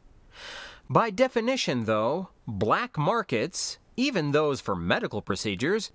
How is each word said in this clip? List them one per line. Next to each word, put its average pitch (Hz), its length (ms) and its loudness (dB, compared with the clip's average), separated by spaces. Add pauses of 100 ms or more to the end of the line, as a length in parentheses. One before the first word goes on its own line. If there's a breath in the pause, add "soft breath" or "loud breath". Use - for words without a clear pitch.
(880 loud breath)
By 190 200 4
definition, 220 720 0
though, 113 460 0 (180)
black 127 500 0
markets, 160 800 -2 (200)
even 226 340 0
those 143 300 4
for 101 140 0
medical 95 460 0
procedures, 113 720 0